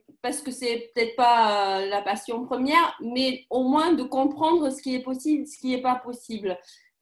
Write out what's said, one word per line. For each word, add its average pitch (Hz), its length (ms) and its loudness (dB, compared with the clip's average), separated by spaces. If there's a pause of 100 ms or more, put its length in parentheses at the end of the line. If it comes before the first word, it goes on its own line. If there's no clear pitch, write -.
(200)
parce 269 220 -6
que 262 80 -8
c'est 233 440 -6
peut-être 226 220 -2
pas, 208 640 4
euh, 196 80 -2
la 202 140 -2
passion 226 420 -4
première, 285 560 2
mais 254 480 -2
au 254 140 0
moins 302 320 4
de 254 80 2
comprendre 285 680 2
ce - 120 -8
qui 254 120 -4
est 254 80 -4
possible, 277 440 -2
ce - 120 -18
qui 254 140 -4
est 254 100 -2
pas 254 140 0
possible. 226 600 -8 (440)